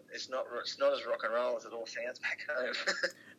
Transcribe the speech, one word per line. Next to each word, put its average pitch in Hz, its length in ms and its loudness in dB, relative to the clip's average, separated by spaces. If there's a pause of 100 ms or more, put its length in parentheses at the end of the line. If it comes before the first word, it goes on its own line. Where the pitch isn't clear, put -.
(140)
it's 120 160 -8
not, 127 160 0 (140)
it's - 180 -4
not 139 160 6
as 123 140 0
rock 117 160 0
and 113 100 2
roll 123 240 4
as 113 80 -8
it 110 80 -10
all 117 140 -6
sounds 123 320 -6
back - 200 -4 (100)
home. 127 300 0
<laughs> - 60 -4 (540)